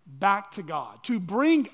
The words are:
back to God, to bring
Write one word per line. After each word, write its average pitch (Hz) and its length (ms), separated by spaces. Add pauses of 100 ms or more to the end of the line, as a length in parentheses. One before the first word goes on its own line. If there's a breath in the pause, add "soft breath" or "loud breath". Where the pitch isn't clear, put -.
back 196 460
to 202 100
God, 139 420
to 233 140
bring 254 560